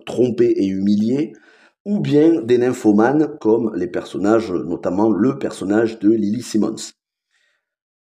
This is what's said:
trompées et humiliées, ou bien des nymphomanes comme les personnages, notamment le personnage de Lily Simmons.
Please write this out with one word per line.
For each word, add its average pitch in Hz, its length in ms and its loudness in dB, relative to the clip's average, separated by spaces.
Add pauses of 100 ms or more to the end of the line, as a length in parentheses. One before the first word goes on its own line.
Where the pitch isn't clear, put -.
trompées 120 500 0
et 104 120 0
humiliées, 104 640 0 (500)
ou 202 160 -2
bien 151 420 4
des 120 160 2
nymphomanes 123 840 2
comme 110 340 0
les 90 120 -4
personnages, 95 680 -2
notamment 87 560 -2
le 113 280 0
personnage 110 640 -2
de 101 100 2
Lily 110 320 0
Simmons. - 520 -4 (1120)